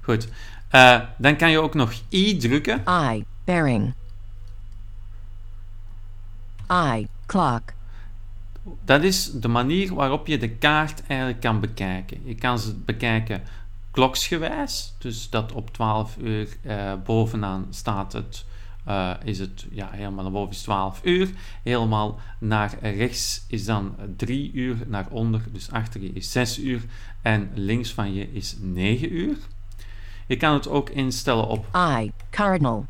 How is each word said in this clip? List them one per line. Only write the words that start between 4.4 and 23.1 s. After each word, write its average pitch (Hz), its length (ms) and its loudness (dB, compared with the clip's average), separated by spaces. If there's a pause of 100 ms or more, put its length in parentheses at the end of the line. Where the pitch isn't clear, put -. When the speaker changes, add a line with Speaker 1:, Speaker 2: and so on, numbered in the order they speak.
Speaker 2:
I, 107 120 0 (200)
clock. 139 360 2 (1200)
Speaker 1:
Dat 143 180 8
is 185 300 4
de 120 160 0
manier 151 460 2
waarop 139 320 2
je 151 120 2
de 113 120 0
kaart 151 560 2
eigenlijk 131 340 -2
kan 110 200 2
bekijken. 98 640 -4
Je 127 100 -6
kan 123 240 0
ze 110 160 -4
bekijken 113 680 0 (480)
kloksgewijs, - 1080 0
dus 113 320 -8
dat 110 220 -2
op 110 180 -8
twaalf 110 460 0
uur, 107 320 -2 (140)
eh, 101 300 -4 (120)
bovenaan 107 680 2
staat 98 420 -4
het, - 320 -8 (400)
eh, 95 260 0 (140)
is 110 140 -2
het, 95 320 -8
ja, 95 200 -8
helemaal 98 320 -6
naar 95 100 -4
boven 101 200 -4
is - 100 -10
twaalf 95 420 -2
uur. 185 260 4 (320)
Helemaal 110 560 2 (200)
naar 104 420 0
rechts 110 680 -2